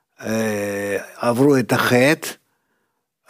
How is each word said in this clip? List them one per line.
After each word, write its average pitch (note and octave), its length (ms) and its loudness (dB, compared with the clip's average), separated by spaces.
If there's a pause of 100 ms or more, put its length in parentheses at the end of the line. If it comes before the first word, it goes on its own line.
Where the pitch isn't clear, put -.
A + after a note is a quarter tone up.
(220)
אה, G2+ 760 -4 (200)
עברו B2+ 400 2
את A#2+ 160 0
החטא, B2+ 560 2 (1000)